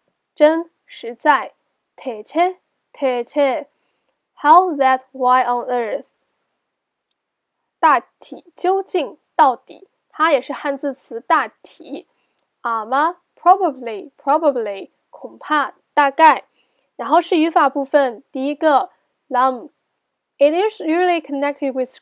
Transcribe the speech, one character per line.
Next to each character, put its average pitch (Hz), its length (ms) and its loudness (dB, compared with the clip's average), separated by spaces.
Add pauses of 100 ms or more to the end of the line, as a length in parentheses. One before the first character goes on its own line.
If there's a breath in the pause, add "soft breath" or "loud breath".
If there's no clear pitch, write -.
(340)
真， 320 360 2 (140)
实 - 300 -14
在， 254 400 -2 (420)
대 220 260 -12
체， 359 360 -2 (340)
대 247 320 -4
체。 269 440 -2 (720)
How 339 320 4
that, 262 260 2 (120)
why 254 320 2
on 240 220 -4
earth。 240 440 -6 (1700)
大 285 200 2 (200)
体， - 240 -20 (100)
究 381 280 -2
竟， 311 340 -6 (180)
到 262 220 2
底， - 320 -20 (220)
它 320 220 -2
也 254 80 2
是 277 120 -10
汉 285 240 -6
字 277 160 -6
词， 240 280 -14
大 269 280 0 (140)
体。 - 440 -18 (560)
아 226 240 -6
마, 294 300 0 (240)
probably，probably， 254 1500 0 (180)
恐 220 300 -20
怕， 285 340 -4 (220)
大 285 160 2
概。 294 340 4 (520)
然 233 120 -8
后 320 120 4
是 339 180 0
语 320 100 2
法 311 220 2
部 277 120 -4
分， 269 480 0
第 262 160 -6
一 294 80 -4
个， 277 360 0 (380)
lam。 247 420 -2 (680)
It 294 140 4
is 403 300 -2
usually 339 400 0
connected 285 500 -6
with 254 280 -6